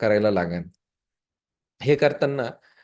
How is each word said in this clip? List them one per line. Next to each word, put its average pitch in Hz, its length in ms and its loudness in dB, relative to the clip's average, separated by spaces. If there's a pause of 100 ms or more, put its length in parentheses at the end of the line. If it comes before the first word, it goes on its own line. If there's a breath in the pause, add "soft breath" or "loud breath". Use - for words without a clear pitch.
करायला 107 300 2
लागेल. 87 320 -2 (1200)
हे 139 140 2
करताना 139 540 0 (340 soft breath)